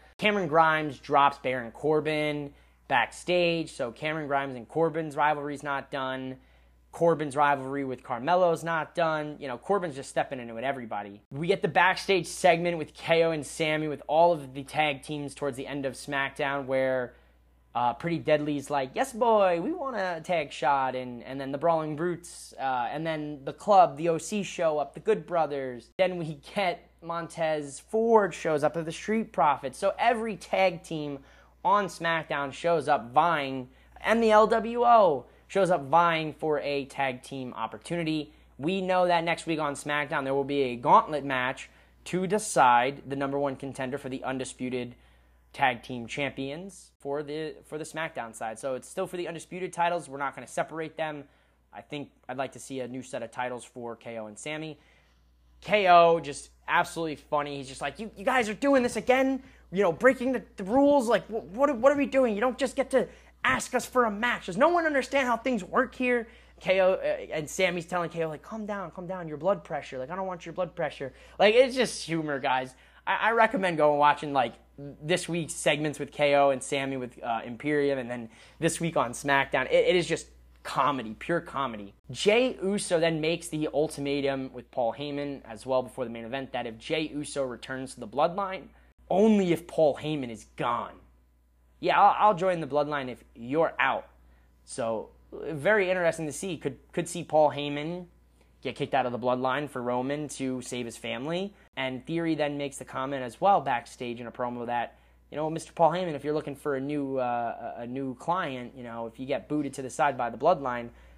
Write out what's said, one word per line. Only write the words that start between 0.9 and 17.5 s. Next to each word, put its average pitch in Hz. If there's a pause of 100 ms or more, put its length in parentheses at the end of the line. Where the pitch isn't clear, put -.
drops 143
Baron 127
Corbin 151 (340)
backstage. 165
So 120
Cameron 156
Grimes 139
and 113
Corbin's 156
rivalry's 147
not 139
done. 131 (560)
Corbin's 156
rivalry 139
with 127
Carmelo's 160
not 160
done. 156
You 139
know, 123
Corbin's 180
just 135
stepping 143
into 117
it, 113
everybody. 110 (100)
We 147
get 190
the 196
backstage 180
segment 170
with 151
K 165
O 165
and 151
Sami 156
with 139
all 170
of 139
the 139
tag 147
teams 147
towards 139
the 131
end 139
of 127
SmackDown 139
where, 131 (580)